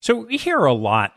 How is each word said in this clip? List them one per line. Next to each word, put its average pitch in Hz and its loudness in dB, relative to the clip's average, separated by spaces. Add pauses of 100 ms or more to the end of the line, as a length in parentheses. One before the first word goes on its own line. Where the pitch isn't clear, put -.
So 240 0
we 233 -8
hear 330 -2
a 139 4
lot 107 0